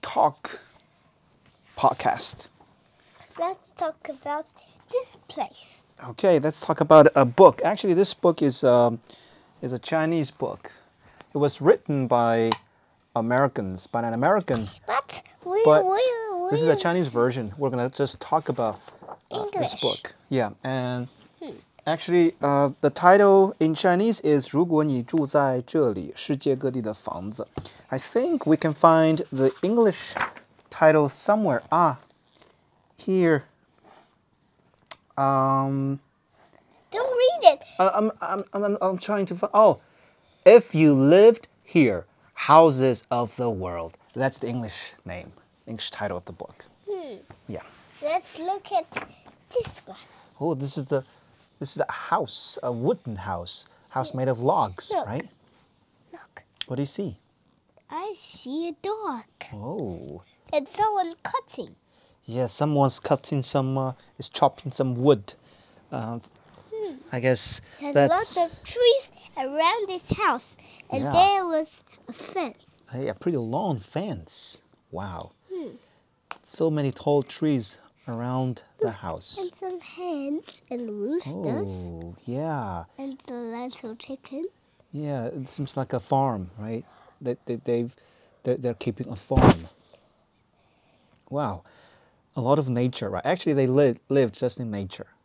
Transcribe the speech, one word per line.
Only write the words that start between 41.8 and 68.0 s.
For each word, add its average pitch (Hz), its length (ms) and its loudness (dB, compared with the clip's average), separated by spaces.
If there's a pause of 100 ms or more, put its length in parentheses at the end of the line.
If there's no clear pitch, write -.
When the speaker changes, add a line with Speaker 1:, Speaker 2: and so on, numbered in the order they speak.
Speaker 1:
houses 135 800 6
of 120 260 -4
the 120 120 -2
world. 90 480 -8 (160)
That's 131 260 -2
the - 80 -6
English 120 460 -8 (120)
name, 90 260 -14 (360)
English 113 240 -8
title 98 260 -6
of 87 80 -12
the - 80 -16
book. - 320 -18 (240)
Speaker 2:
Hmm. 330 260 -10 (320)
Speaker 1:
Yeah. 208 140 -12 (400)
Speaker 2:
Let's 320 380 -4
look 381 320 -8
at 349 180 -2 (600)
this - 340 -6
one. 190 120 -20 (420)
Speaker 1:
Oh, 156 160 -2
this 139 200 -8
is 143 120 -6
the, 135 160 -2 (560)
this - 180 -8
is 147 100 -2
a - 40 -10
house, - 720 -6
a 123 80 -4
wooden 120 460 -4
house, 92 500 -10 (220)
house 131 180 -4
Speaker 2:
Yes. - 80 -12
Speaker 1:
made 131 120 -2
of 120 140 -2
logs, 131 500 -2
Speaker 2:
Look. 359 140 -4
Speaker 1:
right? 117 240 -8 (840)
Speaker 2:
Look. - 320 -20 (220)
Speaker 1:
What 123 120 -8
do 135 40 -4
you 143 60 -4
see? 156 320 -10 (720)
Speaker 2:
I 370 260 -10
see 311 520 -8
a - 20 -10 (100)
dog. 392 440 -8 (280)
Speaker 1:
Oh. 101 680 -10 (280)
Speaker 2:
And 294 160 -2
someone 403 540 -2
cutting. - 540 -10 (500)
Speaker 1:
Yeah, 120 220 -4
someone's 143 520 2
cutting 143 440 -2
some, 135 340 -2
uh, 131 160 -4 (240)
is - 120 -10
chopping - 420 -2
some 131 240 -2
wood. 123 380 2 (580)
Uh, 117 260 -8 (560)
Speaker 2:
Hmm. 415 220 -10 (160)
Speaker 1:
I 127 80 -6
guess 123 420 0 (180)
Speaker 2:
And 285 160 -8
Speaker 1:
that's 143 140 6